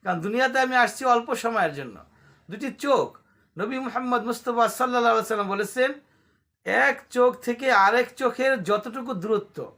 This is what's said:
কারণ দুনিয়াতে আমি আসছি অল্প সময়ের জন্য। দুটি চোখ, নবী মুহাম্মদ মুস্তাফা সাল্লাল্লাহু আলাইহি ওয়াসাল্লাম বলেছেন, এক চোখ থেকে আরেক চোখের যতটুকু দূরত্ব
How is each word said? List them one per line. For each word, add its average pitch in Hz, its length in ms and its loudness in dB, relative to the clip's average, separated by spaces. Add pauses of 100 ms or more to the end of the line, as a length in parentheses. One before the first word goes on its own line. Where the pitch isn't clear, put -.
কারণ 180 180 -2
দুনিয়াতে 247 440 0
আমি 254 200 0
আসছি - 180 -4 (120)
অল্প 233 200 -2
সময়ের 214 440 -2
জন্য। 120 180 -12 (540)
দুটি 214 180 -8 (160)
চোখ, 240 240 2 (500)
নবী 214 180 -4 (100)
মুহাম্মদ 247 420 -2
মুস্তাফা 233 400 0
সাল্লাল্লাহু 240 460 2
আলাইহি 220 80 2
ওয়াসাল্লাম 208 320 -2
বলেছেন, 233 360 0 (760)
এক 254 320 2 (140)
চোখ 247 200 4 (160)
থেকে 240 200 -4 (180)
আরেক 233 240 4 (120)
চোখের 262 320 0 (160)
যতটুকু 233 440 -4 (100)
দূরত্ব 208 360 -2 (200)